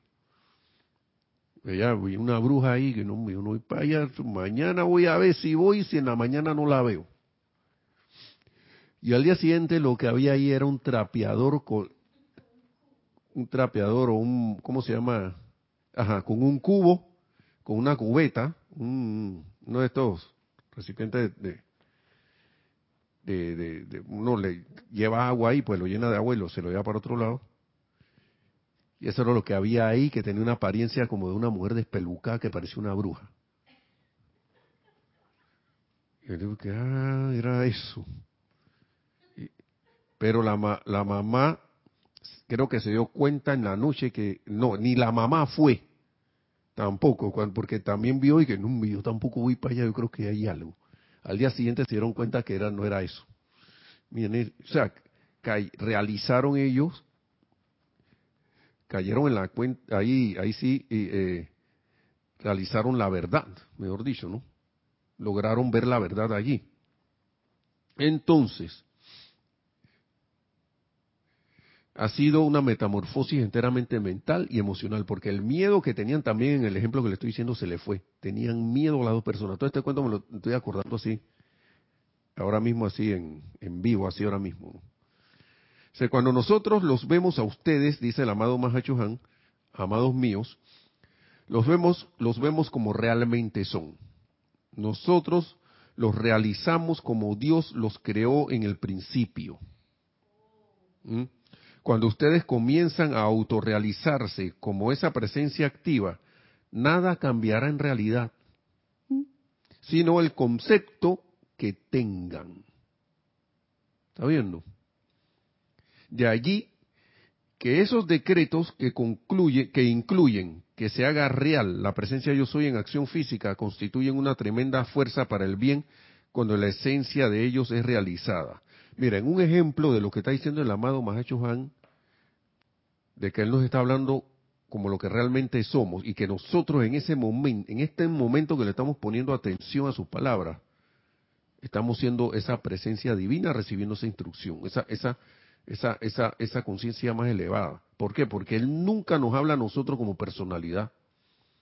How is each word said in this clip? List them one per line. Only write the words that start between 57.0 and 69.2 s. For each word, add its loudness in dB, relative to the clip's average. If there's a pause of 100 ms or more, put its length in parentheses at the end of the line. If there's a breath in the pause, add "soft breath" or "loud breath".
cayeron 0
en 2
la -2
cuen-, -4 (120)
ahí, 2
ahí -2
sí, -2
y, -2
eh, -4 (880)
realizaron -2
la 0
verdad, -2 (300)
mejor -8
dicho, -6
¿no? -10 (760)
Lograron 0
ver 2
la 2
verdad -2
allí. -2 (1300)
Entonces, 2 (3000 loud breath)